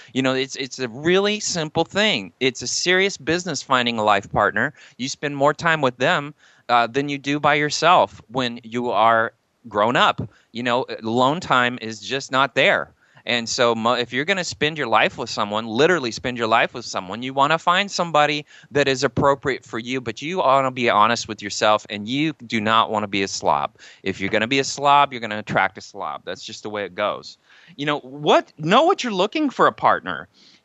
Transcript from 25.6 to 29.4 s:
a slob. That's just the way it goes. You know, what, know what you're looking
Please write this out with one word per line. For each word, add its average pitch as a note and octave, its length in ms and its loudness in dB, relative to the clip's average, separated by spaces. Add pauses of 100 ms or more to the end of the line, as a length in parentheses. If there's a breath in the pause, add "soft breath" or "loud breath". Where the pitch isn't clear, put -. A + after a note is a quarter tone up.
a G2 40 -18
slob. E2 420 -10
That's F2+ 200 -10
just - 200 -14
the G#2+ 80 -10
way G#2 140 -6
it F2+ 100 -12
goes. F2 420 -4 (380 soft breath)
You C#3+ 100 -8
know, D3 140 -2
what, D3 580 0
know F#3 260 4
what F#4+ 200 2
you're A3+ 100 -4
looking A#3 380 0